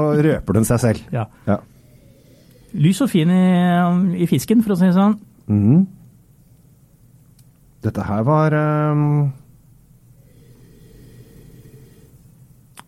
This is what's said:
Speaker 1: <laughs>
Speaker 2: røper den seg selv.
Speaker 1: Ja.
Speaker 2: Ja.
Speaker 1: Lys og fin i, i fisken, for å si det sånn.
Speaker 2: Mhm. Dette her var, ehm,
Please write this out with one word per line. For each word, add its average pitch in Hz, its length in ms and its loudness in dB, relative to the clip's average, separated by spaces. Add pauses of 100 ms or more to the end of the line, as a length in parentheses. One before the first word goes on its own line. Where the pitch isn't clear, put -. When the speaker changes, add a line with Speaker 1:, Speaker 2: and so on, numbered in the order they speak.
(140)
Speaker 1:
<laughs> 151 80 2
Speaker 2:
røper 147 300 -2
den 110 120 2
seg 120 160 0
selv. 110 300 0
Speaker 1:
Ja. 117 140 -6 (220)
Speaker 2:
Ja. - 100 0 (1160)
Speaker 1:
Lys 190 260 0
og 269 80 0
fin 170 220 0
i, 180 920 0
i 170 40 0
fisken, 220 360 0
for 208 120 -2
å - 20 -2
si 175 80 2
det 175 100 2
sånn. 208 240 2 (300)
Speaker 2:
Mhm. 110 380 4 (2000)
Dette 107 200 -6
her 104 220 -4
var, 156 260 0
ehm, 147 840 0 (3500)